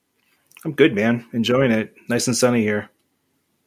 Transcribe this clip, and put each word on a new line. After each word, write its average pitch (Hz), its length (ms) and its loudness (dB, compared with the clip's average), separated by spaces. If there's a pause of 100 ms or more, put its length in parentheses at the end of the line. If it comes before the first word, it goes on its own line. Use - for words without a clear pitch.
(640)
I'm 160 80 -8
good, 143 220 4
man. 117 400 -2
Enjoying 123 380 0
it. 110 220 -4 (140)
Nice 120 180 -2
and 127 80 -2
sunny 120 280 2
here. 104 260 -4 (800)